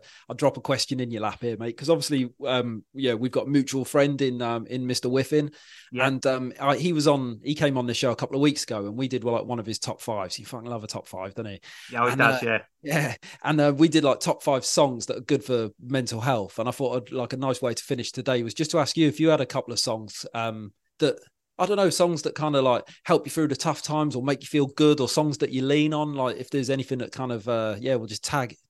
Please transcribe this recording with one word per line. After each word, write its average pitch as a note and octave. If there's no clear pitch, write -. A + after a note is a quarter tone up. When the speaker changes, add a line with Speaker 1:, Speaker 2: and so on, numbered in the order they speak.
Speaker 1:
I'd A#2+
drop C#3
a A#2
question C3+
in B2
your A2
lap G#2+
here, A#2+
mate, A#2
'cause C#3
obviously, C#3+
um, A#2+
yeah, C3
we've A#2+
got -
a -
mutual C3+
friend C#3+
in, B2
um, A#2
in B2+
Mister B2
Whiffin, C#3+
Speaker 2:
Yeah. B2
Speaker 1:
and, C3+
um, B2+
I, C#3
he D#3+
was D3+
on, B2+
he D3
came C#3+
on B2
the A#2+
show B2
a A2
couple -
of C3+
weeks D3
ago, G#2
and G#2+
we C3
did, B2
well, A#2
like, G#2
one A#2+
of G#2
his A2
top -
fives. G2+
He A2
fucking A#2+
love A2+
a A2
top G#2
five, F#2+
doesn't A2
he? F#2+
Speaker 2:
Yeah, A#2+
he A#2+
Speaker 1:
And, C3
Speaker 2:
does, B2
Speaker 1:
uh, -
Speaker 2:
yeah. A2+
Speaker 1:
yeah, D3
and, D3+
uh, D3
we D#3+
did, D#3
like, C3+
top -
five C3+
songs C3
that A#2
are G#2+
good C#3
for A2+
mental B2
health, A2+
and A2+
I B2+
thought B2
I'd, A#2
like, B2+
a C3
nice C3
way A#2+
to -
finish B2
today B2+
was A2+
just D#3
to E3+
ask C#3
you D#3+
if D3
you D#3+
had D#3
a C3
couple B2+
of A2
songs, A2
um, A2
that, C#3+
I F3+
don't G3+
know, G3
songs F3
that -
kind D3+
of, C3
like, A#2+
help D#3+
you D3
through D#3
the D#3+
tough D#3+
times D3+
or B2
make C3+
you -
feel C#3+
good, D3
or B2+
songs D3+
that C#3+
you B2+
lean D3+
on, D3+
like, B2+
if B2
there's C3
anything C3+
that A2+
kind B2+
of, A2+
uh, A2
yeah, B2+
we'll A2+
just G#2
tag, C3